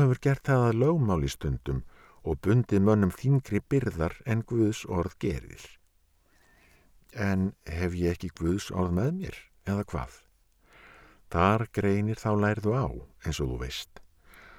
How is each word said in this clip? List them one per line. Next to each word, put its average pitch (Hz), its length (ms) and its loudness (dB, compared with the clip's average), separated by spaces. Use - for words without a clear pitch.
hefur 131 240 4
gert 139 240 -2
það 127 220 4
að 113 100 2
lögmáli 113 480 2
stundum 65 560 -4
og 80 160 -4
bundið 107 400 2
mönnum 101 320 4
þyngri 131 560 0
byrðar 90 560 -2
en 113 180 -2
Guðs 110 460 0
orð 87 320 -2
gerir.“ - 560 -8
„En 98 400 0
hef 85 300 -2
ég 87 220 0
ekki 90 120 -8
Guðs 85 440 -2
orð 90 200 -2
með 110 280 0
mér, 143 160 -10
eða 101 200 -2
hvað?“ - 320 -8
„Þar 101 420 2
greinir 101 460 0
þá 110 180 -2
lærðu 104 400 0
á, 131 100 -2
eins 78 160 -4
og 65 120 -2
þú 62 80 -6
veist. - 400 -12